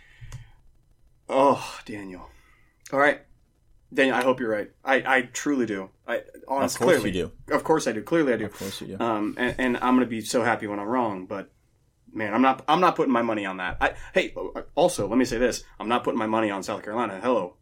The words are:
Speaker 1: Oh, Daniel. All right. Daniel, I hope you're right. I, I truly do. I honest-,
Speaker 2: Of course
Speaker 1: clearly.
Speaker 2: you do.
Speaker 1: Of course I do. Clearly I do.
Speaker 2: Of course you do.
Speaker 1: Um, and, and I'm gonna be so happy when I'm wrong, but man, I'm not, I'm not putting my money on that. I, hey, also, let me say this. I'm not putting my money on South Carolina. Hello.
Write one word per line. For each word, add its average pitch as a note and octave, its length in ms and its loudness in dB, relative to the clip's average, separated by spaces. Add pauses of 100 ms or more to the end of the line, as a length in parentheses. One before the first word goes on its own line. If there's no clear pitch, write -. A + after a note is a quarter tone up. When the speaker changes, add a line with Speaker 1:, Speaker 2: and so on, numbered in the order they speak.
(1300)
Speaker 1:
Oh, C3+ 540 2
Daniel. G2 420 -12 (640)
All C#3 60 -2
right. C#3 240 4 (720)
Daniel, C3 240 4
I B2 60 2
hope B2+ 160 2
you're A#2+ 120 -2
right. G#2 180 -4 (140)
I, C3+ 120 2 (220)
I C3 40 2 (120)
truly C#3 340 0
do. G2 220 -6 (180)
I A#2 140 -4 (260)
honest-, C3+ 280 0
Speaker 2:
Of - 60 -6
course C3+ 180 6
Speaker 1:
clearly. F#2+ 180 -2
Speaker 2:
you E2 140 -4 (160)
do. D3+ 80 -2
Speaker 1:
Of - 80 -2
course D#3 240 2
I B2 40 0
do. G#2+ 120 -4
Clearly D3 300 2
I A2+ 40 0
do. G#2+ 80 -4
Speaker 2:
Of G2+ 120 -8
course G2 240 -8
you - 60 -12 (100)
do. A#2 60 -2
Speaker 1:
Um, G#2+ 340 0
and, B2 220 0
and B2 180 0
I'm B2+ 180 4
gonna B2+ 120 4
be A2+ 140 -6
so A#2 220 0
happy A2 240 0
when G2+ 120 -6
I'm G2+ 80 -8
wrong, A2 400 -2
but G2 240 -10 (640)
man, G#2 200 -4
I'm A#2 80 4
not, C3 260 4
I'm D#3 140 4
not E3+ 140 4
putting C#3+ 180 2
my A#2 100 2
money A2 220 -2
on F#2+ 120 -6
that. F#2 240 -6
I, C#3 120 2 (200)
hey, D#3 200 0 (420)
also, D3 320 2
let A2 100 0
me B2+ 80 4
say A#2 140 -2
this. A#2+ 240 0 (160)
I'm G2+ 80 -8
not A#2+ 160 0
putting - 160 -2
my A2 80 -2
money A2 240 0
on G2 120 -4
South G2 200 -8
Carolina. G#2+ 380 -4
Hello. G#2+ 400 -2